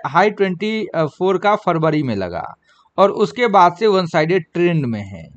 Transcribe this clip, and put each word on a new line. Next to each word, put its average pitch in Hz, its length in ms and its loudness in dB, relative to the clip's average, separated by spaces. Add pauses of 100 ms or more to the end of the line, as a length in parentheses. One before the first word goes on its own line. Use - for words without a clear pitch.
हाई 170 240 2
ट्वेंटी 208 580 -2 (100)
फ़ोर 180 400 0
का 202 180 2
फरवरी 160 480 0
में 123 120 -2
लगा 90 380 -6 (440)
और 190 140 4
उसके 233 360 -2
बाद 180 280 4
से 226 120 0
वन 190 180 2
साइडेड 165 380 0 (100)
ट्रेंड 170 320 0
में 110 180 -6
है। 90 340 -16